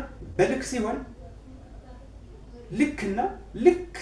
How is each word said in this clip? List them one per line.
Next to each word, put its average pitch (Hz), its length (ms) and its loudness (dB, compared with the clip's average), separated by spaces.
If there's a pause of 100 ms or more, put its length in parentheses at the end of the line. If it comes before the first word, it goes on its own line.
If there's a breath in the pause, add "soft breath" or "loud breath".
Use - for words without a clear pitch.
(340)
በልክ 262 300 4
ሲሆን 233 340 0 (1700)
ልክና 208 480 2 (360)
ልክ 294 460 6